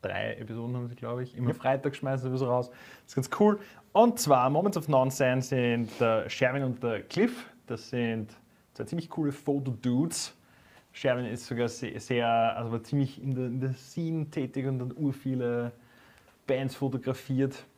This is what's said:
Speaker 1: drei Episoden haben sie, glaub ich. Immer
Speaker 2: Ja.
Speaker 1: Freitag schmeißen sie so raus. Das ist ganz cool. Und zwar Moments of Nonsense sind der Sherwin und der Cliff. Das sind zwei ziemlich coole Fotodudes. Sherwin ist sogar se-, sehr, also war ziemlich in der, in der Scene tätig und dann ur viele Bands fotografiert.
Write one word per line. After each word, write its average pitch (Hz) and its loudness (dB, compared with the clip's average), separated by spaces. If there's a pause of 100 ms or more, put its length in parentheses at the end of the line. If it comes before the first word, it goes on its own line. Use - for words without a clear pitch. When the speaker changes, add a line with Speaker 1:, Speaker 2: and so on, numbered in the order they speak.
Speaker 1:
drei 104 -4
Episoden 113 -8
haben 120 -6
sie, 120 -12
glaub 120 -6
ich. 123 -8
Immer 123 -2
Speaker 2:
Ja. 123 0
Speaker 1:
Freitag 135 0
schmeißen 135 -2
sie 127 -2
so 131 0
raus. 123 2
Das - -20 (300)
ist - -20
ganz 135 -2 (100)
cool. 208 6 (340)
Und 233 6
zwar 131 6
Moments 180 2
of 156 -4
Nonsense 131 4
sind 120 2 (120)
der 113 2
Sherwin 135 0
und 127 -4
der 113 -2
Cliff. - 0 (200)
Das 117 -8
sind 113 -2 (380)
zwei 110 -8
ziemlich 165 -6
coole 151 -2
Fotodudes. 139 -2 (560)
Sherwin 123 0
ist 117 -6
sogar 120 0
se-, 117 -8
sehr, 120 2 (280)
also 117 -4
war 117 -4
ziemlich 139 -2
in 135 -2
der, 127 -2
in 123 -4
der 131 -2
Scene 160 -4
tätig 135 -4
und 135 -2
dann 123 -6
ur 143 0
viele 120 -2 (760)
Bands 135 0
fotografiert. 131 -2 (140)